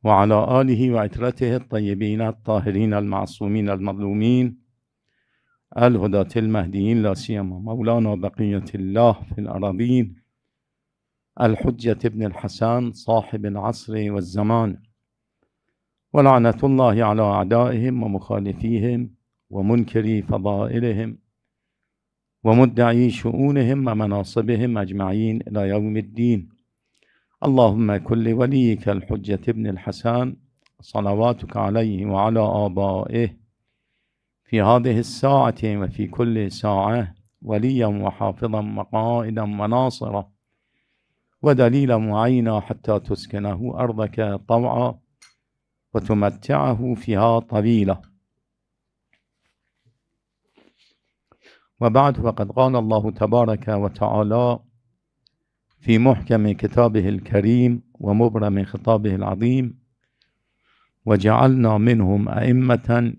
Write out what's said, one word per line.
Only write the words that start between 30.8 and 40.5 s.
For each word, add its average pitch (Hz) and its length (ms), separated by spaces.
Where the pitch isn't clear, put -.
صلواتك 107 760
عليه 104 480
وعلى 104 340
آبائه 101 880
في 110 180
هذه 120 380
الساعة 131 640
وفي 104 440
كل 110 440
ساعة 104 640
وليا 113 460
وحافظا 104 880
وقائدا 110 640
وناصرا 107 920